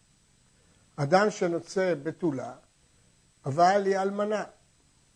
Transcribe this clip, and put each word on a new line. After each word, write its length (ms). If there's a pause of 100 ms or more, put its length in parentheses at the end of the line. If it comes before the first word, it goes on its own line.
(960)
אדם 340
שנושא 720
בתולה, 500 (960)
אבל 380
היא 120
אלמנה, 460 (720)